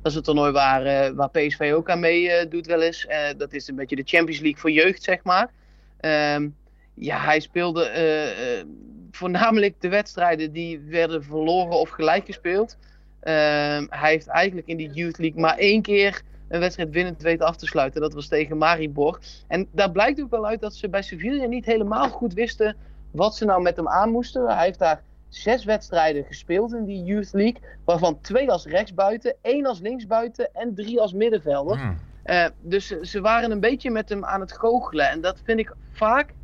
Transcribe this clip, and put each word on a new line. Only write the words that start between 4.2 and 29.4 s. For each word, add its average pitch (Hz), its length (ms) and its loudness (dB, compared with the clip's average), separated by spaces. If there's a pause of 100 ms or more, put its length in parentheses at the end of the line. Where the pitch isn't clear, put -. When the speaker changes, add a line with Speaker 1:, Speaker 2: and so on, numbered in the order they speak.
Speaker 1:
League 151 180 -2
voor 160 120 0
jeugd, 170 320 2
zeg 185 200 -2
maar. 190 260 2 (500)
Ehm, 147 480 0 (460)
ja, - 260 -6
hij 151 200 2
speelde, 170 460 -2
eh, 127 760 -2
eh, 80 60 -12 (460)
voornamelijk 202 680 2
de 180 80 -2
wedstrijden 175 640 0
die 165 280 -8
werden 160 440 -2
verloren 170 560 0
of 165 100 0
gelijk 165 360 2
gespeeld. 196 520 -4 (420)
Ehm, 147 680 2
hij 151 220 2
heeft 156 160 0
eigenlijk 170 400 0
in 165 100 -6
die 156 140 -8
Youth 165 260 -6
League 160 240 -2
maar 165 160 4
één 202 240 4
keer 202 400 2 (280)
een 170 100 -2
wedstrijd 175 300 -2
winnend 175 320 -2
weten 165 240 2
af 165 100 0
te - 100 -14
sluiten. 147 360 0
Dat 151 120 -2
was 147 140 -12
tegen 156 300 -2
Maribor. 156 640 0 (280)
En 180 240 -2
daar 196 200 2
blijkt 254 300 2
ook 254 80 -8
wel 220 160 -2
uit 220 160 -4
dat 208 140 -8
ze 208 140 -8
bij 196 120 -2
Sevilla 233 440 -4
niet 233 200 -4
helemaal 226 440 0
goed 226 240 -4
wisten 214 420 -2 (360)
wat 202 240 0
ze 220 100 -4
nou 185 160 4
met 175 140 2
hem 165 140 -4
aan 190 220 4
moesten. 240 360 -2
Hij 185 180 2
heeft 185 140 -2
daar 160 220 2 (280)
zes 220 360 -2
wedstrijden 165 600 0
gespeeld 202 480 -2
in 226 120 -4
die 190 180 -6
Youth 202 300 -2
League, 208 280 2 (240)
waarvan 170 360 2
twee 254 300 2
als 175 140 0
rechtsbuiten, 196 760 0